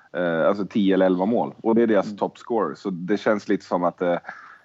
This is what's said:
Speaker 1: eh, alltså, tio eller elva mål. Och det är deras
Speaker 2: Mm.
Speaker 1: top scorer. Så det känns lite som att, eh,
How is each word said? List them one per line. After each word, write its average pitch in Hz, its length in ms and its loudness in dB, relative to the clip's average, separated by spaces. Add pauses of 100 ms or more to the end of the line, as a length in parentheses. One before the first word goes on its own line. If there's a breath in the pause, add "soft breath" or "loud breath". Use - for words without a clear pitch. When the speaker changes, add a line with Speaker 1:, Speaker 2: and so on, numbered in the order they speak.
(120 loud breath)
Speaker 1:
eh, 82 360 0
alltså, 101 180 -2
tio 98 280 2
eller 92 120 4
elva 92 200 2
mål. 92 360 -2
Och 113 120 2
det 117 80 4
är 117 40 4
deras 101 200 2
Speaker 2:
Mm. 104 120 -10
Speaker 1:
top 95 200 -4
scorer. 101 360 -4
Så - 160 -8
det 90 260 -4
känns 104 320 -2
lite 101 160 0
som 90 200 -2
att, 87 180 -4
eh, 87 140 0 (480 loud breath)